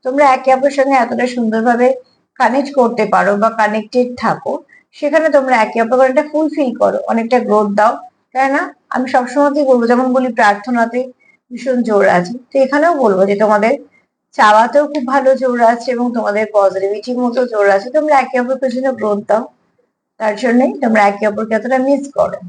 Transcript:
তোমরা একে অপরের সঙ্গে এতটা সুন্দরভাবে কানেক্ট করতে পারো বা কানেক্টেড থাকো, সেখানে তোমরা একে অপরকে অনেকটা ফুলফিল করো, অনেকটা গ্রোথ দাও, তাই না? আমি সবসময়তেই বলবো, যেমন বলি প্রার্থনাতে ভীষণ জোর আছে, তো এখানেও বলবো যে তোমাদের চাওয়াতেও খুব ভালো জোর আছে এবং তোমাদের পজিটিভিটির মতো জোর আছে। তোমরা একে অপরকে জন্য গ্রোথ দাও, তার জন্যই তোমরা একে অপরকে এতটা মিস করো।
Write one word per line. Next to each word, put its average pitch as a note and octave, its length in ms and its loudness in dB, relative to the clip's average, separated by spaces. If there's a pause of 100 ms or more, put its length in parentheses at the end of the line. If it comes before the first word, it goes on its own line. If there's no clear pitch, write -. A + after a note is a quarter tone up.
তোমরা C#4 220 0 (100)
একে C4 180 0
অপরের C#4 260 0
সঙ্গে C4+ 180 2
এতটা A#3+ 300 -2
সুন্দরভাবে A#3+ 600 0 (500)
কানেক্ট C4 360 0
করতে A3 300 0 (100)
পারো F#3 220 2
বা G#3+ 140 0
কানেক্টেড A3 580 -2 (100)
থাকো, - 340 -4 (440)
সেখানে D#4 300 0 (100)
তোমরা C4 200 2
একে A3 240 0
অপরকে B3 240 2
অনেকটা C4+ 240 0
ফুলফিল D4+ 480 -2
করো, G3+ 220 0 (100)
অনেকটা A3+ 320 0
গ্রোথ G#3 280 0 (100)
দাও, A3 140 4 (380)
তাই C4+ 200 -2
না? D4 120 0 (280)
আমি B3+ 240 -4
সবসময়তেই C#4 560 0
বলবো, A#3+ 160 4
যেমন B3 260 2
বলি B3+ 160 0 (100)
প্রার্থনাতে A#3 600 0 (500)
ভীষণ B3 320 -4
জোর G#3 260 2
আছে, F3+ 240 0 (160)
তো - 100 -20
এখানেও D4 340 2 (100)
বলবো F#3+ 280 2
যে G3+ 120 0
তোমাদের G#3+ 300 2 (600)
চাওয়াতেও A3+ 580 4
খুব C#4+ 200 -4
ভালো C4 180 2 (100)
জোর B3 180 -2 (140)
আছে A#3 200 -6
এবং A#3+ 140 -2 (100)
তোমাদের G#3+ 280 -2 (100)
পজিটিভিটির G3+ 640 0
মতো B3 280 -2
জোর G#3 200 0 (100)
আছে। G3+ 140 -4
তোমরা D4+ 320 0
একে B3 180 -6
অপরকে C4 340 -4
জন্য C4 140 -2 (100)
গ্রোথ G#3 300 -2
দাও, A3 140 0 (800)
তার G#3+ 160 -2
জন্যই B3 360 2 (100)
তোমরা A3 280 2
একে G3+ 200 -6
অপরকে A3 240 -6
এতটা B3 240 -2
মিস C#4 240 0 (140)
করো। - 220 -2 (100)